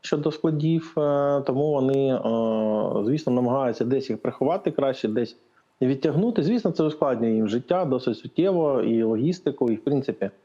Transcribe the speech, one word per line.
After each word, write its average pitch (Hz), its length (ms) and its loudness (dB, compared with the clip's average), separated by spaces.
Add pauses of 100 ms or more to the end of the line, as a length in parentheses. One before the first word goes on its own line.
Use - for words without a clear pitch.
щодо 151 300 -2
складів, 160 640 0
е, 143 440 0
тому 139 300 0
вони, 135 440 2
е, 110 880 0
звісно, 135 280 0
намагаються 123 520 0
десь 135 240 -2
їх 107 120 -4
приховати 151 500 -2
краще, 135 360 -2
десь 110 300 -2 (440)
відтягнути. 170 640 0
Звісно, 214 280 0
це 160 120 0
ускладнює 131 480 0
їм 110 160 2
життя 147 380 0
досить 127 320 -2
суттєво, 165 640 0
і 113 220 2
логістику, 127 680 0
і, 107 40 2
в - 80 -12
принципі 135 460 -2 (160)